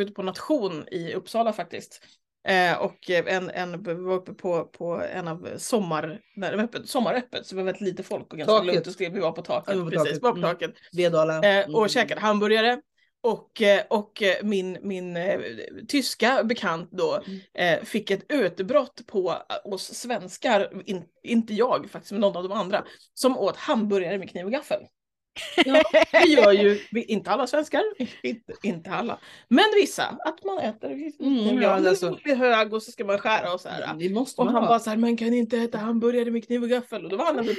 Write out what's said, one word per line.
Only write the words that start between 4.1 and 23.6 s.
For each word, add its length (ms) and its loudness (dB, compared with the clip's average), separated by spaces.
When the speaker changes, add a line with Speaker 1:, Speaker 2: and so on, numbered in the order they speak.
Speaker 1:
uppe 180 -8
på, 320 -2
på 360 -8
en 140 -8
av 300 -10
sommar-, 640 -2
när 160 -6
det 60 -2
var 60 0
öppet, 260 -8
sommaröppet, 560 -2
så 100 -14
det 60 -2
var 40 -4
väldigt 160 -4
lite 220 -4
folk 280 -8
och 60 -14
ganska 160 2
Speaker 2:
Taket. 200 4
Speaker 1:
lugnt 140 0
och 60 -8
stilla. 200 -6
Vi 60 -6
var 120 0
på 100 -10
taket, 340 -4
Speaker 2:
Ja, 80 -2
på 60 -6
Speaker 1:
precis, 180 0
Speaker 2:
taket. 160 -4
Speaker 1:
var 80 2
på 60 -4
Speaker 2:
Mm. 120 0
Speaker 1:
taket. 240 -4
Speaker 2:
Vedala. 400 2
Speaker 1:
Eh, 100 2
och 80 -4
Speaker 2:
Mm. 120 4
Speaker 1:
käkade 320 0
hamburgare. 600 2
Och, 380 -4
eh, 280 6
och, 320 -2
eh, 220 4
min, 380 -2
min, 360 -6
eh, 220 -2
tyska 560 2
bekant 480 -2
då, 360 -2
Speaker 2:
Mm. 120 -10
Speaker 1:
eh, 60 -10
fick 260 -4
ett 180 -2
utbrott 800 0
på, 220 -2
eh, 440 -6
oss 200 -10
svenskar, 960 -2
in-, 140 -6
inte 300 0
jag 360 2
faktiskt, 220 -16
men 100 -4
någon 160 2
av 60 -6
de 80 -6
andra, 320 -2
som 240 2
åt 200 0
hamburgare 600 0